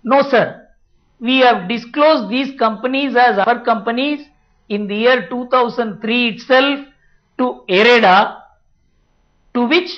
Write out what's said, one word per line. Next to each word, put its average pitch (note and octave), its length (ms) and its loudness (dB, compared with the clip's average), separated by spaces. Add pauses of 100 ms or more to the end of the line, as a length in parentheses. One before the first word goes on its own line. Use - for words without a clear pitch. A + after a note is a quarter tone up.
No, C4+ 200 2
sir. B3+ 220 2 (760)
We B3+ 200 0
have A3 280 2
disclosed C4 600 0
these C4 300 -6
companies B3+ 580 -4
as A#3+ 220 2
our A#3 220 0
companies A#3+ 640 -4 (440)
in G#3 180 -6
the G3+ 160 -6
year B3 160 4 (100)
two B3 140 -8 (100)
thousand A#3+ 480 -2
three A#3+ 300 -2
itself C4+ 500 0 (580)
to B3+ 120 0 (180)
ereda, G#3 480 4 (1400)
to A#3+ 200 0
which F4+ 240 -2